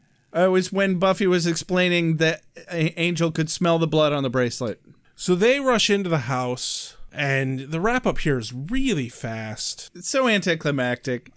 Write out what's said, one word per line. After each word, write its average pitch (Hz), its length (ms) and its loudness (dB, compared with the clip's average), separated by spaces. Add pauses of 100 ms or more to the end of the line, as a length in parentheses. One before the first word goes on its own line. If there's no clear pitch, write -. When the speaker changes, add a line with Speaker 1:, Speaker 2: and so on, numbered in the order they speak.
(360)
Speaker 1:
Uh, 165 60 4
it 185 80 6
was 185 220 2
when 190 280 2
Buffy 190 260 2
was 180 220 2
explaining 175 720 0
that 160 260 0 (280)
A-, 165 280 0
Angel 165 320 0
could 160 180 -2
smell 170 300 2
the 165 80 2
blood 151 260 4
on 143 80 -2
the 135 80 0
bracelet. 120 500 -2 (360)
Speaker 2:
So - 180 0
they 233 280 4
rush 254 280 2
into 202 200 2
the 165 100 2
house, 127 800 -4 (140)
and 135 600 -2
the 160 80 -4
wrap-up 226 400 0
here 143 180 2
is 113 160 -6
really 165 560 -2
fast. 110 840 -8
Speaker 1:
It's 175 140 -10
so 262 180 2
anticlimactic. 143 1080 -2